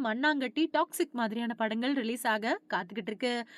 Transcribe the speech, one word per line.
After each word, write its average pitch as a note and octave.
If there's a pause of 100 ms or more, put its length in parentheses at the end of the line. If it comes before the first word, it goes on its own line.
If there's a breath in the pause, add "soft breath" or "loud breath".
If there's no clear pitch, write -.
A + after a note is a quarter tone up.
மண்ணாங்கட்டி, C4 (120)
டாக்ஸிக் -
மாதிரியான A#3
படங்கள் A3+
ரிலீஸ் A#3+
ஆக A3+
காத்துக்கிட்டு F#3+
இருக்கு. A#3+